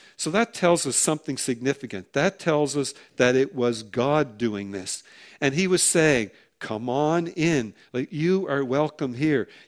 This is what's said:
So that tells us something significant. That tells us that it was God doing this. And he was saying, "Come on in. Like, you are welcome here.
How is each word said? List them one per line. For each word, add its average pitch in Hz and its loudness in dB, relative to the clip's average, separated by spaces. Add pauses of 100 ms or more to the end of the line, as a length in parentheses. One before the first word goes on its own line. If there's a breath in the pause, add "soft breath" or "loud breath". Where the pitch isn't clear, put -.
(160 loud breath)
So - -6
that 220 0
tells 175 2
us 127 -2
something 151 0
significant. 120 -4
That 175 0
tells 147 0
us 139 -4 (240 loud breath)
that 127 4
it 135 2
was 120 0
God 127 0
doing 104 -4
this. 92 -10 (360 loud breath)
And 139 2
he 190 2
was 180 2
saying, 143 2 (300 soft breath)
"Come 113 -6
on 156 0
in. 147 0 (180 soft breath)
Like, 127 -6
you 175 0
are 139 -2
welcome 139 -2
here. 135 0 (200 loud breath)